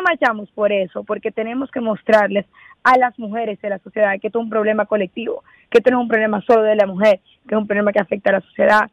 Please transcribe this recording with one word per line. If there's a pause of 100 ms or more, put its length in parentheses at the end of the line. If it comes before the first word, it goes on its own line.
marchamos
por
eso?
Porque
tenemos
que
mostrarles (380)
a
las
mujeres
de
la
sociedad
que
esto
es
un
problema
colectivo, (260)
que
esto
no
es
un
problema
solo
de
la
mujer, (260)
que
es
un
problema
que
afecta
a
la
sociedad,